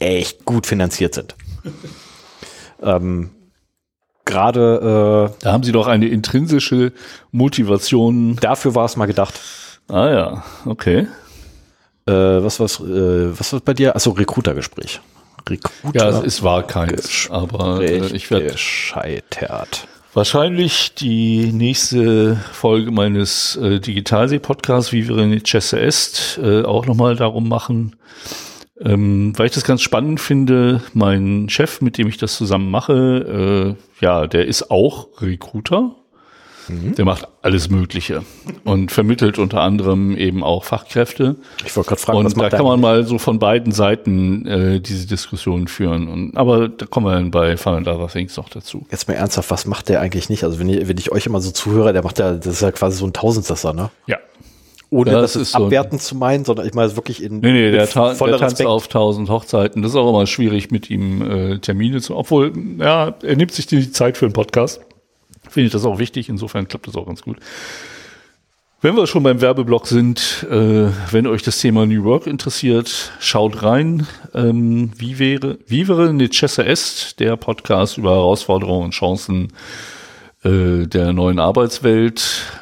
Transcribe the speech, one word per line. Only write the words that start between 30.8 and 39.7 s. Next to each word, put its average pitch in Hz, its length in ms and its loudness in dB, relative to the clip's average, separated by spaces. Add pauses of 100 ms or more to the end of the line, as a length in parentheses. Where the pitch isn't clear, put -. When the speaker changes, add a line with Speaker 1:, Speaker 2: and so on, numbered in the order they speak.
Speaker 2:
mein 101 540 2
Chef, - 320 -2
mit 123 160 0
dem 107 120 0
ich 110 100 -6
das - 180 -4
zusammen 98 340 0
mache, 101 1040 0 (240)
äh, - 40 0
ja, 87 220 4
der 87 200 2
ist - 240 -4
auch 110 380 2 (120)
Recruiter. 110 720 -4 (720)
Speaker 1:
Mhm. 90 280 -6
Speaker 2:
Der 104 100 0
macht 92 240 -2 (140)
alles 92 260 0
Mögliche 90 540 -2 (420)
und 95 260 0
vermittelt 110 480 2
unter 95 220 0
anderem 95 560 2